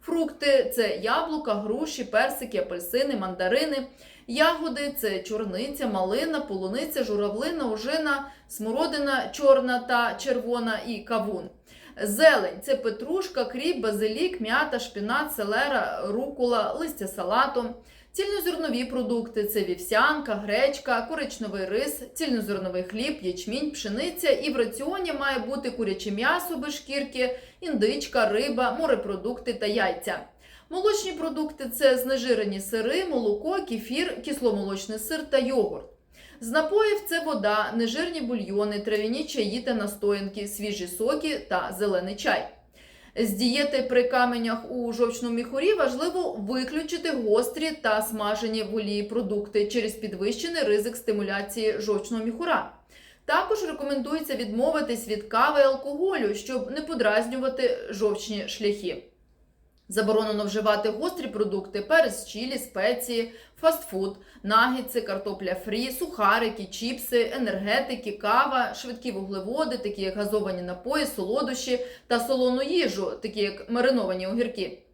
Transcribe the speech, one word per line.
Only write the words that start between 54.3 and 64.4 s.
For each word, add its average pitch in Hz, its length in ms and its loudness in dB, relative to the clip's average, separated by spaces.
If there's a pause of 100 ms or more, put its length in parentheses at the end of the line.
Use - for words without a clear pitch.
відмовитись 240 720 0
від 208 160 -4
кави 285 360 4
і 277 40 10
алкоголю, 269 720 2
щоб 240 360 -4
не 302 100 -4
подразнювати 254 960 2 (120)
жовчні 208 580 -2
шляхи. 208 560 -2 (840)
Заборонено 208 540 2
вживати 208 460 2
гострі 269 380 -4
продукти: 202 540 -2
перець 277 440 4
чилі, 254 320 -6
спеції, 233 760 0 (300)
фастфуд, 196 560 0 (260)